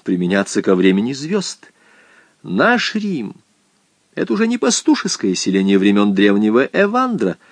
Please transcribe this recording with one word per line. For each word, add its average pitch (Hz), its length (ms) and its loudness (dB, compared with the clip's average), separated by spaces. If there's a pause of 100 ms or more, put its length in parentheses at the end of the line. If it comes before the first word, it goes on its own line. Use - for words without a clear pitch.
применяться 98 600 -2
ко 98 120 2
времени 95 380 2
звёзд. 160 580 -8 (720)
Наш 196 520 -2
Рим — 190 400 -6 (800)
это - 180 -4
уже 214 140 0
не 233 120 -2
пастушеское - 760 0
селение 98 440 2
времён 101 360 2
древнего 104 580 2
Эвандра — 202 640 -2 (160)